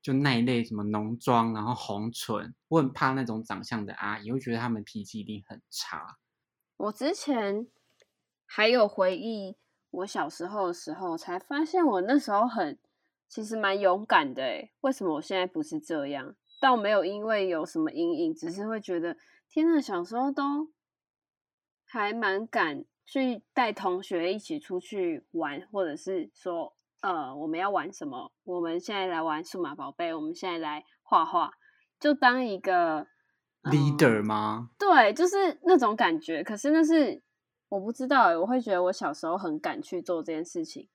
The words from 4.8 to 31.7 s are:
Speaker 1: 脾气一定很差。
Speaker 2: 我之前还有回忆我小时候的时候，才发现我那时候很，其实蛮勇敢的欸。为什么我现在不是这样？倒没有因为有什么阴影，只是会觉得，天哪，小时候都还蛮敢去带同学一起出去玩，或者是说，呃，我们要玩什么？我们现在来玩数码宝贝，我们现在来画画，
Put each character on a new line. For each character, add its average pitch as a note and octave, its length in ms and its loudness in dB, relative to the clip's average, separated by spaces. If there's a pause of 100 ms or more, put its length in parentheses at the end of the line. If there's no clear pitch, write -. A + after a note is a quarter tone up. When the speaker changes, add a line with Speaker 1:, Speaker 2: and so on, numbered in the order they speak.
Speaker 1:
脾 G#2 220 -10
气 G#2+ 140 -12
一 G2+ 60 -10
定 G#2 220 -10
很 A3+ 220 -18
差。 - 480 -10 (640)
Speaker 2:
我 G#3 140 -4
之 C#4 200 -2
前 A3+ 540 -2 (800)
还 G#3+ 220 2
有 A#3 200 6
回 F#3+ 260 2
忆 G3+ 420 -6 (340)
我 F#3+ 160 -6
小 F#3+ 200 -4
时 - 200 -10
候 G3 220 -2
的 F3 40 -2
时 F3 220 -10
候， F3+ 240 -6
才 F3+ 200 -8
发 D4 240 -4
现 E4+ 220 2
我 G3+ 160 4
那 A#3+ 180 4
时 A#3 120 -2
候 G#3 160 4
很， E3+ 320 -4 (500)
其 A3 160 -10
实 G#3+ 120 -6
蛮 G3+ 220 0
勇 G3+ 280 4
敢 D3+ 260 4
的 C3 100 -6
欸。 B2 280 -6 (100)
为 C4+ 100 0
什 C4 140 -4
么 E3 100 0
我 D#3+ 60 -2
现 F#3+ 160 -4
在 F#3 100 2
不 E3 160 -4
是 D#3 160 -6
这 D3+ 280 -4
样？ C#3 280 -8 (240)
倒 C4 180 6
没 G3+ 120 0
有 G3+ 160 4
因 G3+ 200 -4
为 G#3 240 0
有 D#3+ 180 -2
什 E3 120 -6
么 D#3 120 0
阴 E3+ 240 -2
影， D#3+ 200 -2
只 D#3+ 160 -8
是 G3 160 -6
会 A3 140 -4
觉 F3+ 180 -4
得， E3+ 180 -4 (340)
天 D#4 180 2
哪， D#4+ 120 6
小 F4 220 -4
时 G#3 140 -6
候 C4+ 140 0
都 C#4+ 400 -2 (1120)
还 G#3+ 300 -4
蛮 G#3+ 320 -2
敢 D#3+ 380 -2 (200)
去 B3+ 380 -2 (100)
带 A#3+ 200 2
同 F#3 300 -4
学 F3+ 300 -2
一 G3+ 60 -4
起 D#3+ 200 -8
出 F3+ 220 -6
去 F3 520 -4
玩， D3 280 -4 (100)
或 G3 140 -2
者 D3 120 -4
是 F#3 360 -6
说， E3+ 420 -6 (260)
呃， D#3 360 -4
我 D3+ 100 -8
们 D#3+ 120 -4
要 F#3 100 -2
玩 F#3 240 -2
什 D#3+ 160 -12
么？ B2+ 240 -12 (120)
我 F3+ 160 -6
们 E3+ 200 -2
现 G#3 160 -6
在 F#3+ 100 -2
来 E3 160 -2
玩 D#3+ 220 -2
数 F#3 180 -8
码 D3 120 -6
宝 C#3+ 180 -10
贝， E3+ 200 -4
我 D#3+ 80 -6
们 D#3 140 -6
现 F#3 160 -6
在 E3+ 80 -4
来 D3+ 260 -6 (180)
画 F3 220 4
画， D#3+ 280 0 (480)